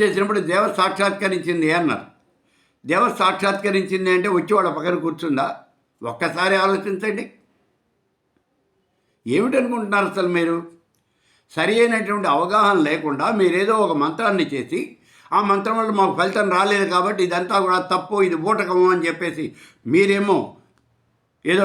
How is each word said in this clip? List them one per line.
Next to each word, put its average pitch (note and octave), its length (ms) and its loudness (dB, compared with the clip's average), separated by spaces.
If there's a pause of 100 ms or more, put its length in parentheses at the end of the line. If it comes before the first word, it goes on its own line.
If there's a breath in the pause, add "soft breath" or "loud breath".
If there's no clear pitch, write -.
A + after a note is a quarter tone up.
చేసినప్పుడు G3+ 400 2 (100)
దేవత G3+ 280 2
సాక్షాత్కరించింది F#3 880 0 (100)
అన్నారు. B2+ 280 -2 (760)
దేవత F#3 380 0
సాక్షాత్కరించింది F#3+ 920 0
అంటే F3+ 220 0
వచ్చి F3 180 0
వాళ్ళ F#3 180 2
పక్కన E3+ 320 -2
కూర్చుందా? D#3+ 420 -2 (540)
ఒక్కసారి E3+ 640 -2
ఆలోచించండి. G3 600 -2 (2000)
ఏమిటనుకుంటున్నారు G#3+ 840 0
అసలు F3+ 240 -2
మీరు? E3+ 220 0 (960)
సరి F#3+ 260 0
అయినటువంటి G#3 560 0
అవగాహన G3+ 420 2 (120)
లేకుండా D3+ 360 -2 (140)
మీరేదో F#3+ 360 2 (100)
ఒక E3+ 180 -2
మంత్రాన్ని F3+ 500 0
చేసి C3+ 280 -4 (500 soft breath)
ఆ F3 80 2 (100)
మంత్రం G3 280 0
వల్ల A3 220 -2
మాకు F3+ 180 2
ఫలితం G3 300 0 (100)
రాలేదు G3+ 360 2
కాబట్టి F#3 340 0
ఇదంతా F3 280 -2 (100)
కూడా F#3 140 2 (140)
తప్పు, F3+ 220 -4 (120)
ఇది E3+ 160 -2
బూటకము F3+ 500 2
అని F3 140 0
చెప్పేసి E3 380 -4 (480 loud breath)
మీరేమో G3 440 4 (1080)
ఏదో F3+ 200 2